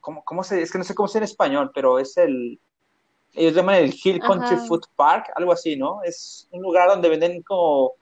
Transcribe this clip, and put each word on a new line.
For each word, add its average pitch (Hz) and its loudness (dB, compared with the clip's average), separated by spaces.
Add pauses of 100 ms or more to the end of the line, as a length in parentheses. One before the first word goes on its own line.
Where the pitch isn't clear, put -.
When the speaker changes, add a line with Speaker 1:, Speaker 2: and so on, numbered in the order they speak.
Speaker 1:
como, 151 -14
¿cómo 180 -8
se, 180 -2
es 165 -6
que 190 -6
no 180 -4
sé 190 -10
cómo 202 -2
se 202 -10
dice 220 -2
en 220 -2
español, 143 -2
pero 131 2
es 135 -6
el, 127 0 (760)
ellos 165 2
llaman 185 4
el 156 4
Hill 185 2
Country 180 0
Speaker 2:
Ajá. - -6
Speaker 1:
Food 170 -2 (120)
Park, 160 2
algo 175 0
así, 160 -2
¿no? 170 -6
Es - -12
un 180 -12
lugar 180 4
donde 180 2
venden 170 -2
como 151 0